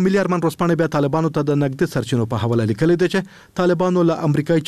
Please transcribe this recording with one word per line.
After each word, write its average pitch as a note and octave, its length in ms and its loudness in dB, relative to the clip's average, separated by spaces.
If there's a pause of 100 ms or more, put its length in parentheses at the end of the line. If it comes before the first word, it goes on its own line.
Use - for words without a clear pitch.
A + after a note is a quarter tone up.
ملي F#3+ 160 2
ارمان F3+ 240 0
ورځپاڼې E3 360 0
بیا D#3+ 140 2
طالبانو D3+ 420 0
ته D#3 120 0
د C#3+ 120 0
نږدې C#3+ 320 -2
سرچینو A#2+ 400 -2
په A2+ 100 -4
حواله A#2 300 0
لیکلي D#3+ 300 2
دی F3+ 100 2
چې - 480 -6
طالبانو F3+ 500 2
له D#3+ 180 -2
امریکایي D3+ 400 0